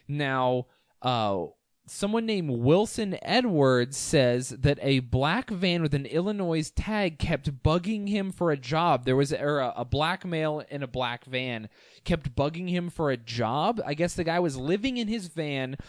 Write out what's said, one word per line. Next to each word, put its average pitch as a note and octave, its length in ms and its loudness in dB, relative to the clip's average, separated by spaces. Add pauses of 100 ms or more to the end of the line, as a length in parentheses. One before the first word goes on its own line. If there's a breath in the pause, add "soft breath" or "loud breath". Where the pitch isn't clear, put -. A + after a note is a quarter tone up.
Now, C3 580 0 (380)
uh, G#2+ 420 0 (400)
someone A3 400 -2
named F#3+ 240 0
Wilson E3+ 720 2
Edwards C#3 760 4
says B2+ 540 2
that C3 320 2
a C3+ 200 4
black C#3 500 0
van F3 320 0
with C#3+ 100 0
an C#3 140 -2
Illinois E3+ 680 -2
tag G3+ 440 -2
kept C#3+ 440 -4
bugging G3 460 0
him G3 220 0
for E3+ 200 0
a D3 60 2
job. C#3 480 2
There C3 100 4
was, C#3 160 2
or D3 280 0
a, B2 180 -2
a D3 80 -4
black D#3 400 -2
male D#3 460 -2
in C#3+ 100 -6
a C3 60 -6
black A#2+ 380 -4
van B2+ 440 -4 (340 soft breath)
kept D3+ 320 -2
bugging D#3+ 340 -2
him F3 200 -2
for D3+ 220 -2
a B2+ 60 0
job. B2 680 -2
I C#3+ 80 -4
guess E3+ 220 -2
the F3+ 80 -2
guy E3 160 0
was D#3 180 0
living G3+ 400 -2
in A3+ 100 -2
his G#3+ 200 -4
van C#3+ 500 -4 (120)